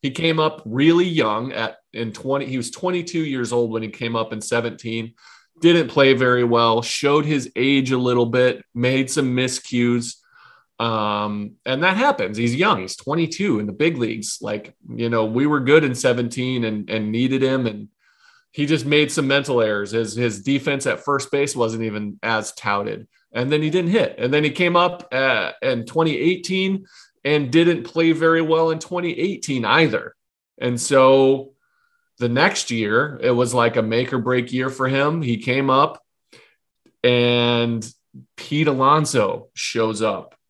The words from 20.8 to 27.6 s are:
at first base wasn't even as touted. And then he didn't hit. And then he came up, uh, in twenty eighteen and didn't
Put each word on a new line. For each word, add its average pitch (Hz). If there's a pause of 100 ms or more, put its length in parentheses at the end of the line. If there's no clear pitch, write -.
at -
first 139
base 139
wasn't 113
even 104
as 110
touted. 104 (240)
And 123
then 151
he 156
didn't 175
hit. 208
And -
then 147
he 151
came 175
up, 175
uh, 127
in 117
twenty 160
eighteen 190 (400)
and 143
didn't 165